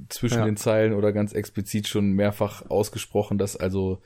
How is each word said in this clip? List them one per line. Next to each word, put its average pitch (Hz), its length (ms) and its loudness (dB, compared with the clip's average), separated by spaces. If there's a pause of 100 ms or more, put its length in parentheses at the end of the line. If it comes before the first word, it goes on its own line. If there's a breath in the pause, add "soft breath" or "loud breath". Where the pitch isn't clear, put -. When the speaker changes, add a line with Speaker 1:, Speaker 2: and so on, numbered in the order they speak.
Speaker 1:
zwischen 120 300 -2
Speaker 2:
Ja. 110 60 2
Speaker 1:
den 107 120 0
Zeilen 110 360 2
oder 104 200 2
ganz 104 200 0
explizit 104 540 -4
schon 104 260 2
mehrfach 101 560 0
ausgesprochen, 104 720 0
dass 101 180 -2
also 95 500 -2